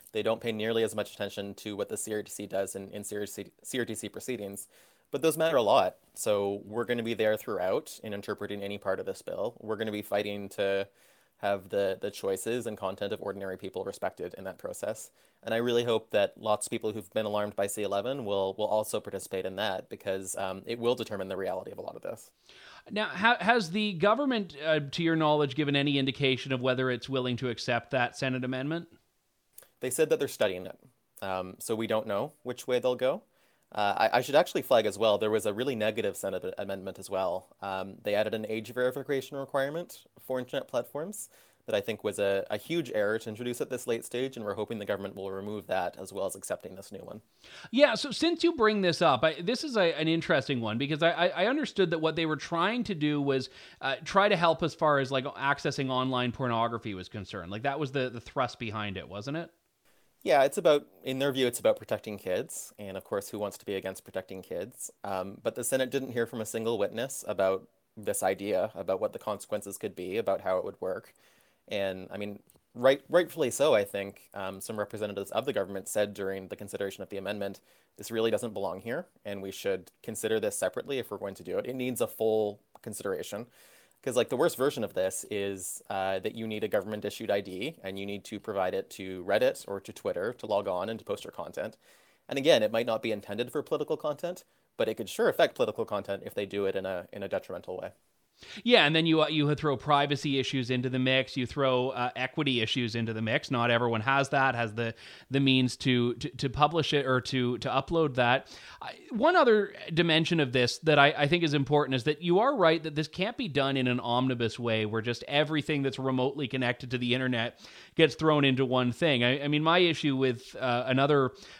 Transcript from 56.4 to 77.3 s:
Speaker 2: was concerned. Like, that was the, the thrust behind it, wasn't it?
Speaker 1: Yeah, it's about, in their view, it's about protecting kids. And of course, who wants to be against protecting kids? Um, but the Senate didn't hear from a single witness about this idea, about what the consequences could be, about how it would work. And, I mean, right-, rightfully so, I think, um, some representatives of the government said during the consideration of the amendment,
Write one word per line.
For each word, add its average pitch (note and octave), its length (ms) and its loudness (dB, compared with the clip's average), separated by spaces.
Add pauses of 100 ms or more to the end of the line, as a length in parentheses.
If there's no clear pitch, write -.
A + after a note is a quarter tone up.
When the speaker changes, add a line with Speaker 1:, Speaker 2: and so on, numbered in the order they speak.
Speaker 2:
was F2+ 160 -8
concerned. F#2 420 -10
Like, A2 120 -6
that C#3 180 -2
was C3 120 -2
the, B2+ 180 2
the A#2 100 -10
thrust - 380 -2
behind G#2 400 -4
it, C2+ 100 -10
wasn't G#2 300 -8
it? E3+ 120 -10 (720)
Speaker 1:
Yeah, D3 180 6
it's C#3 160 2
about, D3+ 280 4 (180)
in C3 140 -4
their C#3 120 2
view, C3 160 2
it's B2 140 -2
about A2 160 4
protecting G#2 420 -6
kids. G2 600 -4
And G2 180 -10
of F#2 80 -10
course, G2+ 240 -4
who G#2+ 100 -8
wants G2+ 200 -4
to - 80 -16
be G2+ 80 -2
against F#2+ 300 -6
protecting F#2+ 380 -10
kids? - 480 -8 (140)
Um, G2 380 -4
but - 120 -2
the B2+ 80 -6
Senate C3 280 0
didn't C3 220 -4
hear A#2 140 0
from A#2 140 -8
a A2 60 -4
single A2+ 320 -2
witness G#2+ 500 -4
about F#2+ 400 0 (260)
this G2+ 280 -4
idea, F#2+ 520 0
about F#2+ 260 -2
what G#2 120 -2
the G2 60 -12
consequences G2+ 580 -6
could G2 180 -8
be, F2+ 220 -6
about G2+ 240 0
how F#2 160 0
it - 80 -2
would G2 160 -10
work. F#2 320 -6 (560)
And, F#2+ 420 -4
I G2 60 -10
mean, G#2 240 -8 (340)
right-, C3 360 6
rightfully D#3+ 400 4
so, C#3 240 4
I G#2 100 4
think, G2+ 380 -6 (100)
um, F#2+ 300 -8
some A2 160 -6
representatives G#2 520 -6
of A2+ 140 -2
the C#3 80 -2
government G2 360 -4
said G#2 260 0
during F#2+ 340 -4
the G2 80 -8
consideration G2+ 460 -6
of F#2 80 -12
the G2 80 -6
amendment, G2 420 -6 (380)